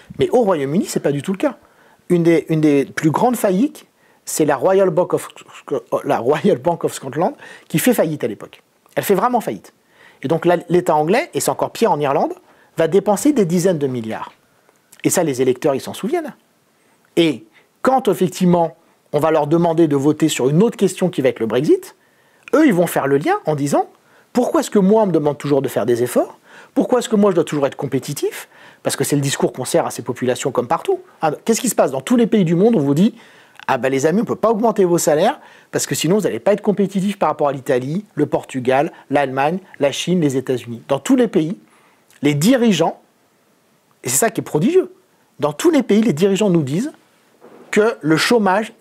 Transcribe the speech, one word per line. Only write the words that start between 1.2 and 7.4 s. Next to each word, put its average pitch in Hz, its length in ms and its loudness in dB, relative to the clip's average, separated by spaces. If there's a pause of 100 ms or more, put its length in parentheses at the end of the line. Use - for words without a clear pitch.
tout 190 80 -6
le 190 80 -6
cas. 277 180 -2 (520)
Une 175 120 2
des, 165 280 2
une 160 120 0
des 143 240 4
plus - 240 -2
grandes 220 280 0
faillites, 214 500 -2 (360)
c'est - 220 -2
la 143 100 2
Royal 190 360 2
Bank 160 240 0
of, - 140 -6 (760)
la 135 160 -2
Royal 147 400 0
Bank 160 240 -2
of 151 100 -4
Scotland, 147 400 -4 (340)